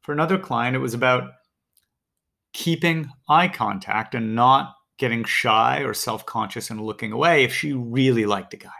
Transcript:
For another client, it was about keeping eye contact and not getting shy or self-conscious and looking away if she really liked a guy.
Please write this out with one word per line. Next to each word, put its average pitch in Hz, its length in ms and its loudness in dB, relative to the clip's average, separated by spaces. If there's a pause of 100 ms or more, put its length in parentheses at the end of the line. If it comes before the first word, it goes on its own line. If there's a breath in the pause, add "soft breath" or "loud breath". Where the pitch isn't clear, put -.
For 147 100 -8
another 160 260 0
client, 127 380 -2
it 131 40 0
was 120 140 -4
about 123 380 2 (1200)
keeping 160 560 -2 (200)
eye 170 200 6
contact 107 640 -6
and 113 220 -4
not 127 400 4 (220)
getting 117 260 -2
shy 120 560 2
or 127 140 -4
self-conscious 107 760 -6
and 107 100 -10
looking 110 300 -8
away 147 320 4
if 120 100 2
she 151 200 -4
really 123 520 2
liked 101 300 -4
a 104 40 -20
guy. - 220 -20